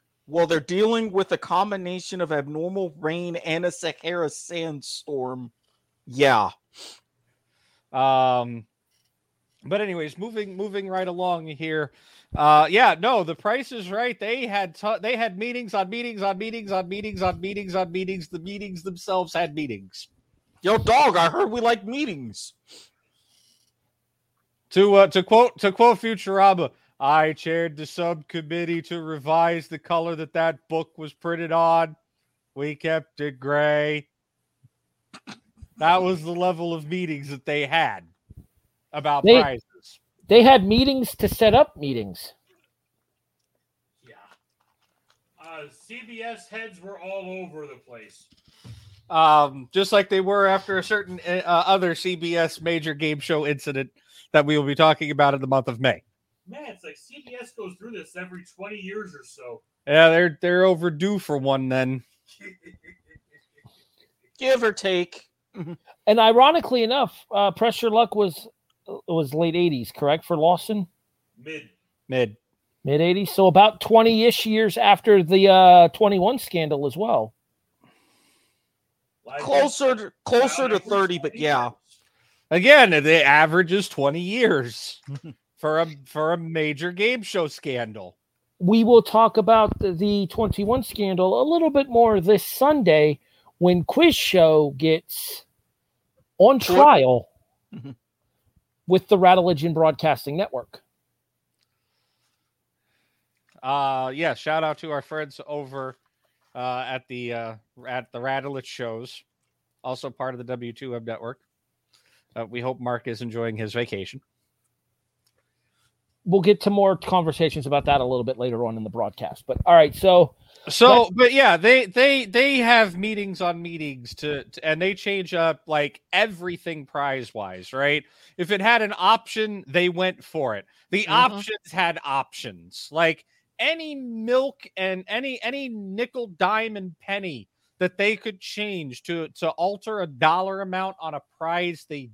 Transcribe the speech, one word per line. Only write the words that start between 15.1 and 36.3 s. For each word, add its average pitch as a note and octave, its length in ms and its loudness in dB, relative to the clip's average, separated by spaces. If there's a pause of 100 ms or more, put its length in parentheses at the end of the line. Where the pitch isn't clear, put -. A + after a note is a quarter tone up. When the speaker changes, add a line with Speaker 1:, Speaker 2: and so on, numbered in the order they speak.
Speaker 2:
had A3 220 -6
meetings A#3+ 360 -8
on F#3+ 160 -2
meetings A#3 320 -10
on G3 160 -2
meetings A3 340 -10
on F#3 160 -4
meetings G3+ 340 -10
on F3 180 -2
meetings G3 340 -10
on F#3 180 -4
meetings. F#3 360 -8
The F3+ 100 -12
meetings F#3+ 440 -14
themselves F3+ 520 -6
had E3 200 -4
meetings. A2+ 540 -12 (540)
Speaker 1:
Yo, G#3 160 2
dog, A#3 380 4
I E3 120 4
heard A3+ 220 -2
we A#3+ 100 -6
like A3+ 240 0
meetings. G3 680 -10 (2250)
Speaker 2:
To, G3+ 240 4
uh, G3 140 10
to F#3+ 160 0
quote, A#3 340 4
to G3 140 0
quote A#3 280 4
Futurama, G3 680 2 (300)
"I D#3 320 2
chaired E3 440 -6
the D3+ 80 -12
subcommittee E3+ 960 -6
to E3+ 200 -10
revise D#3+ 640 -2
the D#3 120 -14
color E3+ 360 -4
that D#3 200 -12
that D#3+ 340 -4
book D#3+ 280 -8
was D#3 160 -16
printed E3+ 380 -8
on. E3 460 2 (580)
We D3 220 -8
kept D#3+ 440 -6
it C#3 200 -8
gray." D3 680 -2 (1700)
That E3+ 220 2
was F3+ 220 -2
the E3 100 -10